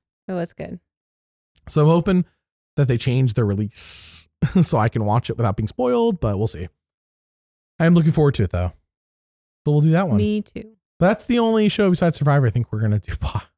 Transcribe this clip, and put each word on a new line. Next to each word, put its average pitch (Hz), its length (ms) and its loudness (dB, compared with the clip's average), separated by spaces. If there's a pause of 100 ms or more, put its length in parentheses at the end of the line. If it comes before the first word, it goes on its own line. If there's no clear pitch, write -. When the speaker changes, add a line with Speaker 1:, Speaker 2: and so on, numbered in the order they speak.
(280)
Speaker 1:
it 190 40 -10
was 175 200 -8
good. - 260 -14 (880)
Speaker 2:
So 151 140 0
I'm 151 60 6
hoping 175 360 2 (520)
that 143 100 2
they 120 120 0
change 123 360 0
the 120 100 0
release - 840 -4 (140)
<laughs> - 200 2
so 139 160 0
I 110 100 2
can 110 160 -4
watch 107 240 -2
it - 80 -6
without 107 200 0
being 107 100 -4
spoiled, 233 540 -2
but 104 180 -2
we'll 110 80 -2
see. 90 220 -8 (1120)
I 165 60 4
am 175 100 6
looking 160 160 4
forward 147 220 2
to 107 100 0
it, 87 60 -2
though. 90 220 -4 (920)
So 151 60 0
we'll 147 80 4
do 156 100 4
that 175 180 2
one. 208 100 2
Speaker 1:
Me 208 240 0
too. - 320 -16 (260)
Speaker 2:
That's 190 260 0
the 240 140 0
only 226 280 2
show 202 220 2
besides 170 260 0
Survivor 143 300 2
I 110 40 0
think 117 220 -4
we're 107 80 -4
gonna 107 200 0
do - 160 -6
<laughs> - 40 -6
po-, - 220 -6 (160)